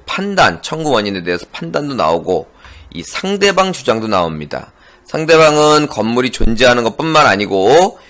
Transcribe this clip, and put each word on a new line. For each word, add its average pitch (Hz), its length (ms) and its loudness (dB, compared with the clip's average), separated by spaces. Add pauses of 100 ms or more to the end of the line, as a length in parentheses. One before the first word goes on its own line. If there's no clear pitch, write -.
판단, 175 560 -2
청구 160 280 -6
원인에 104 340 -2
대해서 87 300 -4
판단도 147 400 -6
나오고 85 560 -2 (440)
이 82 100 -12
상대방 190 680 -2
주장도 113 360 -4
나옵니다. 80 680 -4 (320)
상대방은 151 840 4
건물이 120 440 -2
존재하는 120 520 2
것뿐만 151 420 0
아니고 104 720 2 (100)